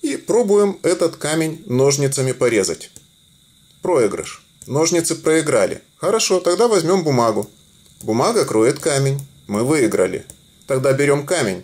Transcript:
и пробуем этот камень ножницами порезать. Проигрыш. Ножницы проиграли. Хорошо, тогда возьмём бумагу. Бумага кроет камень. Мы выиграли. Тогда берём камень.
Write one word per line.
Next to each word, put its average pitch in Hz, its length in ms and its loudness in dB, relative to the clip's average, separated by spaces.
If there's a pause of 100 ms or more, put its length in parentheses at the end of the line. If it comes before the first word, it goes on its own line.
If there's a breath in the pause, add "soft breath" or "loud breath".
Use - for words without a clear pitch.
и 285 160 -4
пробуем 202 640 0
этот 170 340 0
камень 160 520 -4
ножницами 135 640 0
порезать. 110 580 0 (920)
Проигрыш. 110 600 -2 (220)
Ножницы 165 480 0
проиграли. 151 720 0 (140)
Хорошо, 196 420 0
тогда 180 280 2
возьмём 185 360 2
бумагу. 117 480 0 (500)
Бумага 147 440 0
кроет 120 340 2
камень. 139 400 -2 (260)
Мы 104 180 -2
выиграли. 110 600 0 (400)
Тогда 135 280 0
берём 143 300 0
камень. 123 400 -4